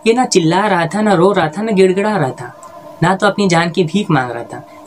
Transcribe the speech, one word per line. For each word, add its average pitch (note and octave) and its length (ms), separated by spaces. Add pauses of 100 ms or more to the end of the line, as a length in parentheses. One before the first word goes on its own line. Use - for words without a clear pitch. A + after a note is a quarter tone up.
ये A3+ 60
ना B3+ 120
चिल्ला F3+ 420
रहा F3 180
था, G3 160
ना G#3+ 120
रो F#3 180
रहा E3+ 160
था, F3 140
ना A3 100
गिड़गिड़ा F#3+ 460
रहा C3+ 120
था, - 260 (480)
ना F#3 120
तो G3+ 120
अपनी G3 200
जान E3+ 220
की F3+ 140
भीख F#3+ 280
मांग B2+ 200
रहा A#2+ 120
था। - 240 (200)